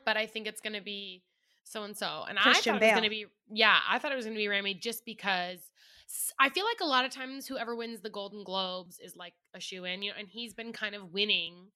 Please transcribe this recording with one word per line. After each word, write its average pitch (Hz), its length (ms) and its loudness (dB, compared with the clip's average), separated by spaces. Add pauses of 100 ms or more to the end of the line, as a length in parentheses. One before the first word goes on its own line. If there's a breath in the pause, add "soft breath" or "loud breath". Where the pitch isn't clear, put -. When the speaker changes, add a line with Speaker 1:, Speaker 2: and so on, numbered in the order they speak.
Speaker 1:
but 214 140 2
I 220 80 0
think 220 220 -8
it's 214 140 -8
gonna 214 200 -6
be 196 420 -10 (420)
so-and-so." 202 640 -6
And 196 120 -2
I - 40 4
Speaker 2:
Christian 247 300 6
Speaker 1:
thought 214 80 2
it 214 40 6
was 220 60 8
Speaker 2:
Bale. 208 60 6
Speaker 1:
gonna 214 120 4
be, 214 160 -4 (260)
yeah, 214 360 8
I 208 120 2
thought 294 120 -2
it 269 40 0
was 247 100 -4
gonna 220 120 -4
be 208 100 0
Rami 202 260 0
just 220 320 -6
because 185 540 -2 (500 soft breath)
s-, - 300 -6
I 269 100 8
feel 359 160 -2
like 453 160 0
a 359 40 0
lot 262 200 4
of 262 60 -6
times 262 360 -10
whoever 233 280 -6
wins 226 260 -8
the 214 80 -10
Golden 202 340 -10
Globes 185 560 -4
is, 180 160 -18
like, 175 180 -16 (200)
a 190 60 -16
shoo-in, 185 420 -6
you 202 100 -4
know, - 60 -10
and 208 100 -10
he's 214 280 -12
been 226 180 -10
kind 208 220 -6
of 196 180 -14
winning 185 640 0